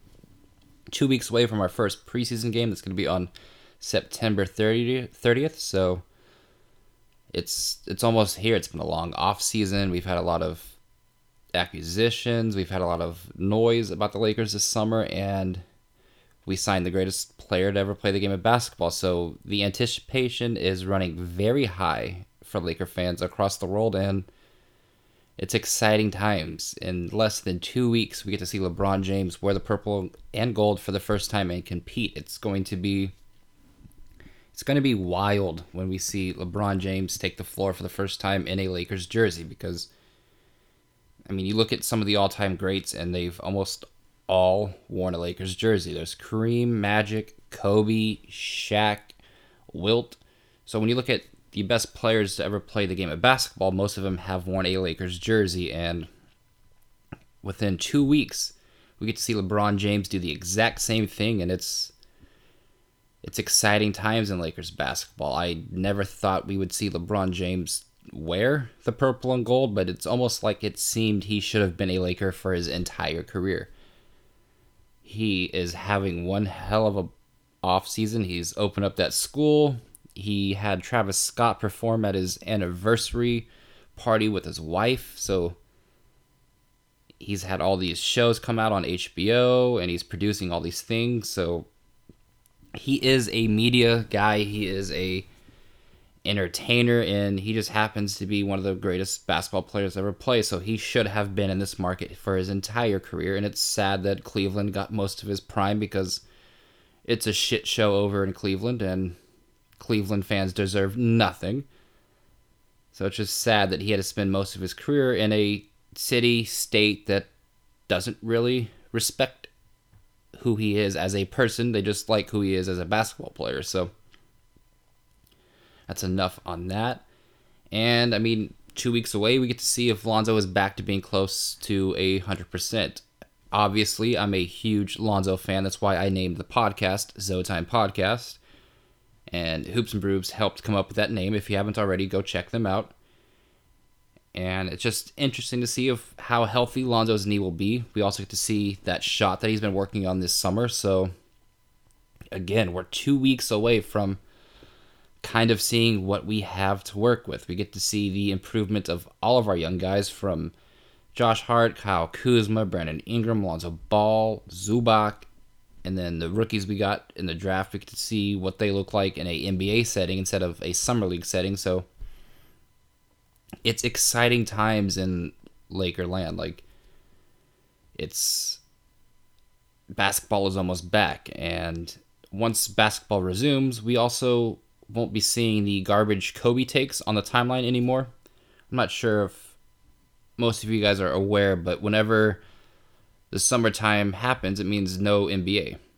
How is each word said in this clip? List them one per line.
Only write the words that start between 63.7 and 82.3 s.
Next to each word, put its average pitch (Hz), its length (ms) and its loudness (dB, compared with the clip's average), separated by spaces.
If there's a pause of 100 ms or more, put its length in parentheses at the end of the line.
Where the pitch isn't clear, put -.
times 107 380 0
in 90 80 -2
Lakers 80 320 -6
basketball. 69 640 -4
I 85 280 -2 (100)
never 98 320 0
thought - 420 -2
we 98 100 -4
would 95 160 -4
see 104 160 -2
LeBron 92 440 -2
James 90 500 -4 (300)
wear 113 580 0 (140)
the 160 80 -2
purple 127 400 0
and 123 120 0
gold, 123 300 2
but 92 140 0
it's - 180 -8
almost 120 380 0
like 104 180 -2
it 104 160 -4
seemed 107 460 0
he 104 160 -2
should 107 200 0
have 92 160 2
been 92 140 0
a 92 80 0
Laker 92 320 0
for 95 220 -4
his 87 160 -2
entire 85 560 -4
career. 92 440 -4 (1300)
He 101 440 0
is 87 280 -2
having 95 500 0
one 98 220 0
hell 104 400 0
of 101 100 0
a 90 120 -2 (560)
off 92 240 2
season. 110 340 -2
He's 87 340 -4
opened 101 300 0
up - 80 -2
that 87 180 0
school. 151 640 2 (360)
He 98 400 -2
had 98 300 -2
Travis 101 340 0
Scott - 400 2
perform 113 460 0
at 98 100 2
his 92 320 -2